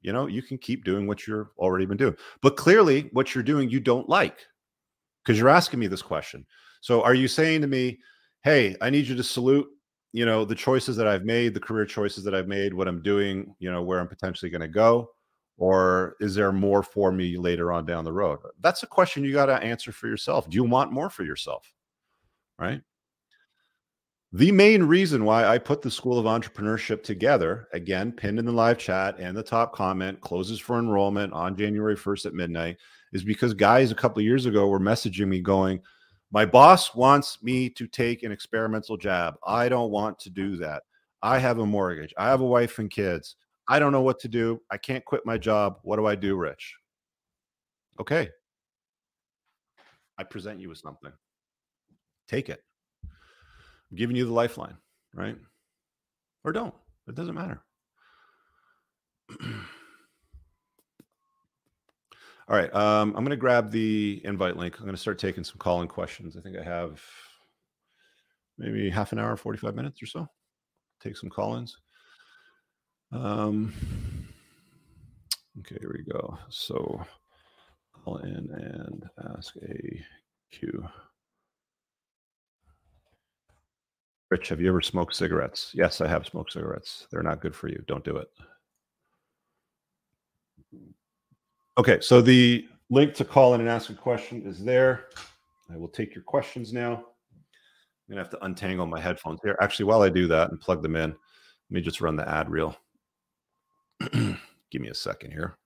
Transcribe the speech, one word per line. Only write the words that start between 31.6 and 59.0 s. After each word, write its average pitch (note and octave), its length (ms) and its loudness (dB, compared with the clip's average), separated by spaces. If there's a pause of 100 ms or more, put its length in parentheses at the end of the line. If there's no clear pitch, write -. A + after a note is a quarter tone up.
first G2+ 320 -6
at D#2 80 -10
midnight, E2+ 460 -6 (320)
is F#2+ 100 -6
because G#2+ 320 0
guys A2+ 380 6
a - 20 -2
couple A2+ 240 0
of G#2+ 60 2
years B2 220 2
ago G#2 200 4
were G2 140 2
messaging G2 480 0
me F#2 120 0
going, F#2+ 400 2 (520)
"My G#2+ 120 6
boss C#3+ 520 10
wants C3+ 480 4
me B2+ 260 -2
to - 160 -10
take A#2 380 -4
an A2 80 -6
experimental A2 640 -6
jab. F2 500 -2
I A#2 220 0
don't A#2+ 240 -2
want G#2 260 -4
to - 120 -20
do F#2+ 260 -6
that. D#2 260 -10 (400)
I A#2+ 160 2
have B2 220 0
a A2 60 0
mortgage. F2+ 520 -4
I G2 80 0
have C3 140 4
a C3 40 -2
wife A#2+ 360 2
and G#2 100 -6
kids. F#2 460 -4 (300)
I C3+ 120 4
don't C#3+ 140 4
know C3+ 100 2
what B2+ 180 2
to B2 80 -12
do. A2+ 400 -2
I G2 80 -10
can't C3 300 -8
quit - 180 -4
my A2+ 140 -4
job. G#2 460 0
What G#2 120 -4
do G#2+ 100 0
I G#2+ 100 0
do, G2 200 -2
Rich?" D#2+ 400 -8 (1200)
Okay. B2 300 -2 (1900)
I F#2+ 60 -12
present G2+ 360 -16
you F#2+ 80 -16
with D#2+ 100 -20
something. D2 340 -20 (1120)
Take - 240 -6
it. D2 120 -14 (420)
I'm - 920 -20
giving A#2 200 -4
you B2 100 0
the A#2 60 -6
lifeline, A#2 440 -2 (380)
right? G2 240 -12 (1040)
Or D#3+ 100 -8
don't. A3 220 -8 (320)
It - 80 -16
doesn't E3+ 200 -12
matter. E3+ 300 -14 (1700)